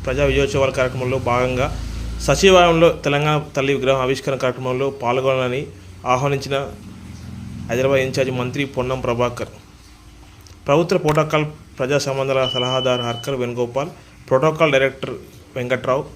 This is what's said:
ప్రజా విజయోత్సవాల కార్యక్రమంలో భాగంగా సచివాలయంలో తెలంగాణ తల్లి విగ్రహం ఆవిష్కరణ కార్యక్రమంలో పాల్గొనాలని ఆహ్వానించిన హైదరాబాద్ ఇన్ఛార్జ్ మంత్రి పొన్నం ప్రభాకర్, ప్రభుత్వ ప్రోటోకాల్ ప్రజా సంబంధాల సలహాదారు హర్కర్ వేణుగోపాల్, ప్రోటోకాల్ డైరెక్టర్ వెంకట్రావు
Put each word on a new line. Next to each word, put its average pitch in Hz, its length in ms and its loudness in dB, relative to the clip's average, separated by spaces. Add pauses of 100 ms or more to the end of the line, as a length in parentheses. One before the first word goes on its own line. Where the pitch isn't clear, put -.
ప్రజా 139 260 0
విజయోత్సవాల 139 480 2
కార్యక్రమంలో 127 400 0 (100)
భాగంగా 127 380 2 (600)
సచివాలయంలో 170 600 8 (160)
తెలంగాణ 147 320 2 (200)
తల్లి 139 200 0
విగ్రహం 131 280 2
ఆవిష్కరణ 135 380 -2
కార్యక్రమంలో 127 460 -2 (140)
పాల్గొనాలని 131 600 0 (520)
ఆహ్వానించిన 139 420 -2 (1120)
హైదరాబాద్ 131 360 2
ఇన్ఛార్జ్ 131 340 -2
మంత్రి 131 240 -4 (100)
పొన్నం 127 320 -2
ప్రభాకర్, 117 460 -2 (1120)
ప్రభుత్వ 165 400 2
ప్రోటోకాల్ 151 400 2 (320)
ప్రజా 139 300 0
సంబంధాల 135 340 0 (140)
సలహాదారు 127 520 0
హర్కర్ 123 340 -4
వేణుగోపాల్, 123 480 -4 (380)
ప్రోటోకాల్ 156 480 2
డైరెక్టర్ 135 380 0 (420)
వెంకట్రావు 127 480 0 (120)